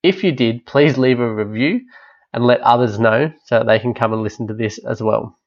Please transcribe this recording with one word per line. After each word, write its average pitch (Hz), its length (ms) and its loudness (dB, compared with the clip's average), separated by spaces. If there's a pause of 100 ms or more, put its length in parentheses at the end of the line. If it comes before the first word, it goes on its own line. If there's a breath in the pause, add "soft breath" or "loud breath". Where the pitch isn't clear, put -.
If 190 220 0
you 165 80 2
did, 120 320 -2
please 143 320 2
leave 127 240 2
a 117 120 -2
review 110 460 -4 (540 soft breath)
and 120 120 -2
let 123 160 4
others 120 380 2
know 117 320 2 (140)
so 113 140 0
that 113 60 0
they 113 140 4
can 120 140 -4
come 113 180 -2
and 110 120 -4
listen 110 240 -6
to 107 60 -10
this 110 240 -6
as - 240 -8
well. 110 460 -2